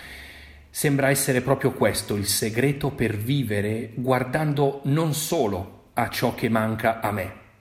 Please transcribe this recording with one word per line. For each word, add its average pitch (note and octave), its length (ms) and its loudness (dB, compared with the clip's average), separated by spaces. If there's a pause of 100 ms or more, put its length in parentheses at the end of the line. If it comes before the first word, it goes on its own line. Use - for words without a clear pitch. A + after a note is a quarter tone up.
(680)
Sembra C#3 400 2
essere C#3 320 2
proprio C3 320 2
questo - 420 0
il G2+ 120 -2
segreto B2+ 640 0
per G#2+ 260 0
vivere A2 760 -2
guardando C#3 920 0
non D3+ 280 2
solo G#2 840 -2
a A2+ 120 0
ciò A#2 260 0
che - 140 -2
manca A2 540 0
a G#2+ 100 0
me, F#2+ 220 -4 (280)